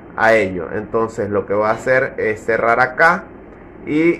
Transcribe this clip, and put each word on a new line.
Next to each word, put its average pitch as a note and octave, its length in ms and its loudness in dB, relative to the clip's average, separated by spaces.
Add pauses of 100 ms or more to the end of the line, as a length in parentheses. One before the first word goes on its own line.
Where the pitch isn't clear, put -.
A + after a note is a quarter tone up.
(160)
a A2+ 180 4
ello. F#2 380 0
Entonces G#2+ 580 -4
lo G2 160 -2
que G2+ 80 -4
voy G#2+ 120 2
a G#2+ 60 2
hacer C3 460 0
es G#2+ 260 -2
cerrar A2+ 360 2
acá E3 460 2 (600)
y, D#3+ 320 2